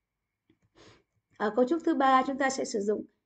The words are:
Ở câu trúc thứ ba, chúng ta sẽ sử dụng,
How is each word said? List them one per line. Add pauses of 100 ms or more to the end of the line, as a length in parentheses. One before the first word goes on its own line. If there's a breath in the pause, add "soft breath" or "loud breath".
(1400 soft breath)
Ở
câu
trúc
thứ
ba,
chúng
ta
sẽ
sử
dụng, (220)